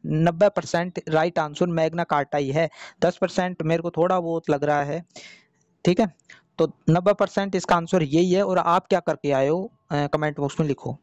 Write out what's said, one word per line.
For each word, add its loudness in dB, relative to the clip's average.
नब्बे 2
परसेंट -4
राइट 0
आंसर -2
मैग्ना 0
कार्टा -2
ही -2
है, 0
दस 0
परसेंट -2
मेरे 0
को -6
थोड़ा 0
बहुत -4
लग 0
रहा 2
है, -6
ठीक 4
है। 0
तो 2
नब्बे 4
परसेंट -2
इसका 0
आंसर 0
यही 2
है, 2
और 0
आप 2
क्या 2
करके -2
आए 2
हो, -2
अ, -2
कमेंट -2
बॉक्स -4
में 0
लिखो, -6